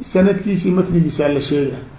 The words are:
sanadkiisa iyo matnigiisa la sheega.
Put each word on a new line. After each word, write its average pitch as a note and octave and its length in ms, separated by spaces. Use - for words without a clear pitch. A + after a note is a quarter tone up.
sanadkiisa F#3+ 540
iyo F3+ 80
matnigiisa D#3 520
la C#3+ 140
sheega. C#3 360